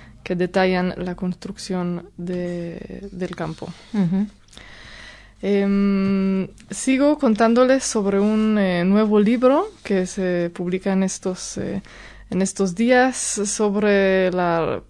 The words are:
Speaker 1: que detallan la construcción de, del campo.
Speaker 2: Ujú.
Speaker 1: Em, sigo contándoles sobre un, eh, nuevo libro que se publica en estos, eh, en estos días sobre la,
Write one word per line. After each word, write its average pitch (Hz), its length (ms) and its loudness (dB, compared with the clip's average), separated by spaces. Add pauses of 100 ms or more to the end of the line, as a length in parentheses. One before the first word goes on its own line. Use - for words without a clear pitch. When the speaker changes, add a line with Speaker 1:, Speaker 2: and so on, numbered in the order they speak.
(240)
Speaker 1:
que 185 120 -4
detallan 180 600 0
la 180 200 -8
construcción 180 1000 -6
de, 175 960 -8
del 180 240 -8
campo. 160 320 -8 (240)
Speaker 2:
Ujú. 196 340 0 (1120)
Speaker 1:
Em, 196 1080 0 (200)
sigo 269 480 2
contándoles 247 680 4
sobre 202 340 0
un, 214 400 2
eh, 180 260 2
nuevo 208 360 4
libro 254 480 4 (160)
que 190 200 0
se 180 480 -2
publica 180 400 -4
en 190 120 2
estos, - 540 -6
eh, 196 220 -6 (480)
en 185 140 0
estos 190 320 -2
días 247 420 4
sobre 202 1160 2
la, 170 580 0